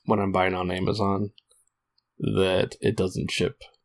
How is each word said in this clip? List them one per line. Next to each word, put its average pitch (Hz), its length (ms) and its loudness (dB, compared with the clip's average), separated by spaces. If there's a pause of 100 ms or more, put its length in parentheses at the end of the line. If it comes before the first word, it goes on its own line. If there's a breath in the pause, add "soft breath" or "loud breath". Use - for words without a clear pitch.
when 107 140 2
I'm 98 140 0
buying 92 220 2
on 92 160 -2
Amazon 98 600 0 (880)
that 98 640 2
it - 160 0
doesn't - 340 -2
ship - 300 -2 (240)